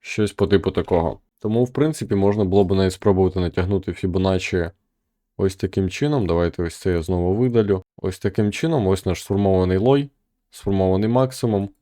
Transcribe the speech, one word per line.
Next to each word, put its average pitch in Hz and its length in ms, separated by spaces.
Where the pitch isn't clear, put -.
Щось - 320
по - 140
типу 95 240
такого. 85 500
Тому, 110 260
в 127 80
принципі, 143 420
можна 101 300
було 95 200
б 90 80
навіть 95 200
спробувати 95 480
натягнути 90 520
Fibonacci 92 800
ось 98 200
таким 95 340
чином. 143 360
Давайте 85 360
ось 82 140
це 95 160
я 85 100
знову 90 320
видалю. 110 480
Ось 95 220
таким 104 340
чином, 156 340
ось 95 200
наш - 160
сформований 95 560
лой, 139 320
сформований 95 580
максимум. 117 640